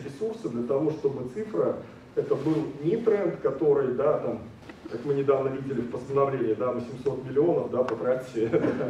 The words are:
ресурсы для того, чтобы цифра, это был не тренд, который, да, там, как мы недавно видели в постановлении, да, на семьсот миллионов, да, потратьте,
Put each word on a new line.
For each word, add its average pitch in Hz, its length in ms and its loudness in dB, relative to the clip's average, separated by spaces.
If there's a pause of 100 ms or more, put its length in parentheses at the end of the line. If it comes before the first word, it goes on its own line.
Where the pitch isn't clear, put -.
ресурсы 208 460 -6
для 120 140 -2
того, 139 300 2
чтобы 127 420 -2
цифра, - 420 0 (380)
это - 200 0
был 147 220 2 (260)
не 175 140 2
тренд, 196 460 2
который, 139 520 2
да, 135 240 2
там, 107 200 -4 (520)
как 120 140 -6
мы 143 80 0
недавно 135 360 2
видели 135 340 -4
в - 80 -6
постановлении, 135 640 0
да, 123 180 0
на 120 80 -4
семьсот - 460 -4
миллионов, 147 440 2
да, 123 140 2
потратьте, 120 680 0 (400)